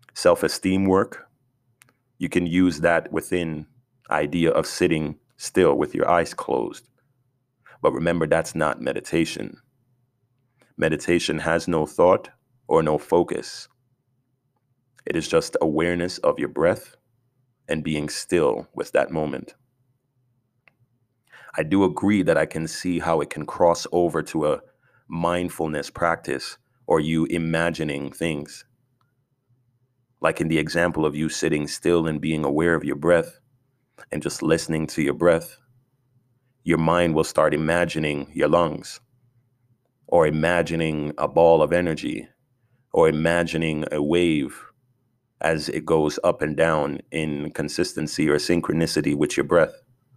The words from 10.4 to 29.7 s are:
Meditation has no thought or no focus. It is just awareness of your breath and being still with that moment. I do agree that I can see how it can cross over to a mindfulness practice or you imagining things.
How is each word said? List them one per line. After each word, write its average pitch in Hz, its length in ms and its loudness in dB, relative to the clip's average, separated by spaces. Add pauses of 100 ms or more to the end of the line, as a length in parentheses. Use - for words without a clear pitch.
Meditation 80 640 0
has 80 280 0
no 82 180 0
thought 90 440 2 (380)
or 82 160 4
no 76 140 0
focus. - 680 -2 (1400)
It - 100 -8
is 82 120 -6
just - 340 0
awareness 87 580 -2
of - 200 0
your 69 100 -4
breath - 480 -2 (720)
and 80 140 -4
being 76 260 -4
still - 640 -2
with - 180 -8
that - 200 0
moment. 78 440 -6 (2000)
I 80 60 -2
do 98 200 2
agree 98 400 2
that 80 140 4
I 76 80 2
can 80 220 -6
see 87 320 -4
how 82 220 0
it 71 80 -4
can 76 160 -8
cross 85 460 2
over 82 320 0
to 76 280 -2
a 69 100 -4 (460)
mindfulness 85 840 -4
practice 82 680 -4 (280)
or 82 140 2
you 80 260 0
imagining 80 840 -2
things. 76 540 -6 (1600)